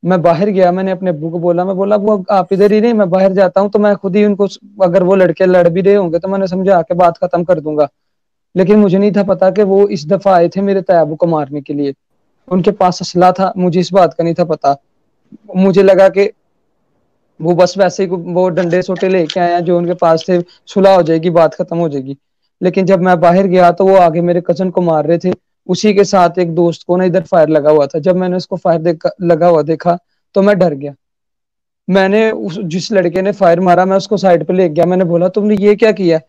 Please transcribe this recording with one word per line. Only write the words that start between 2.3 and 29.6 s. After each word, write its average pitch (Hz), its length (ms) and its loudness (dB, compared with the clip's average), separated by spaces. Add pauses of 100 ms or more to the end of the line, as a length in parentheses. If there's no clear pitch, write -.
आप 185 220 0
इधर 196 180 2
ही 214 80 2
रहिए, 233 140 0
मैं 208 160 0
बाहर 190 240 0
जाता 190 280 0
हूँ, 202 80 0
तो 214 100 -2
मैं 208 160 2
खुद 190 200 -6
ही 208 100 2
उनको, 202 220 0 (360)
अगर 180 200 2
वो 185 120 2
लड़के 185 300 2
लड़ 180 240 4
भी 170 120 -4
रहे 202 140 4
होंगे, 175 240 -2
तो 180 80 -10
मैंने 190 200 -4
समझा 185 340 0
के 160 120 -4
बात 170 240 2
खत्म 180 260 -4
कर 170 160 0
दूंगा।" 151 300 -2 (680)
लेकिन 190 240 2
मुझे 196 180 2
नहीं 202 140 2
था 202 120 0
पता 190 280 0
कि 202 120 0
वो 196 240 2
इस 170 200 -8
दफा 190 280 0
आए 170 140 2
थे 190 120 -6
मेरे 196 200 -2
तायाबू 165 340 0
को 170 120 -2
मारने 147 340 -4
के 143 120 -12
लिए। 143 200 -6 (540)
उनके 185 240 -2
पास 180 300 -2
असला 180 300 0
था, 185 260 -4
मुझे 180 220 -2
इस 175 140 -4
बात 180 200 2
का 170 100 -6
नहीं 165 100 -2
था 175 100 -2
पता। 147 380 -4 (760)
मुझे 190 280 2
लगा 190 260 6
कि 196 240 -2 (1080)
वो 170 140 0
बस 180 220 0
वैसे 196 260 0
ही 185 60 -6
वो 180 400 -4
डंडे 175 320 -2
सोटे 185 280 -4
लेके 180 300 -2
आए 175 120 0
हैं 175 80 -2
जो 175 180 -2
उनके 175 160 -4
पास 165 360 0
थे, 180 120 0 (260)
सुलह 190 280 4
हो 180 60 4
जाएगी, 160 280 0
बात 160 240 2
खत्म 165 240 -8
हो 170 120 -2
जाएगी। 139 280 -10 (440)
लेकिन 185 240 -2
जब 190 140 2
मैं 180 200 2
बाहर 175 280 2
गया, 180 240 4
तो 190 160 0
वो 190 80 4
आगे 175 260 4
मेरे 175 260 0
cousin 185 220 -2
को 180 120 -4
मार 160 240 0
रहे 165 120 0
थे, 180 140 -4 (360)
उसी 196 260 0
के 196 100 2
साथ 185 360 0
एक 170 160 -2
दोस्त 170 320 -2
को 180 100 0
ना 185 60 0
इधर 185 180 0
fire 160 280 2
लगा 151 220 2
हुआ 147 160 2
था। 160 120 -6
जब 175 160 0
मैंने 180 220 -2
उसको 180 200 -8
fire 170 240 -2
देखा, 165 280 -2 (120)
लगा 170 260 0
हुआ 165 140 2